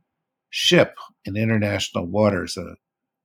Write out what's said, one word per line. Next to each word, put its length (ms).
ship 460
in 100
international 720
waters, 500
a 200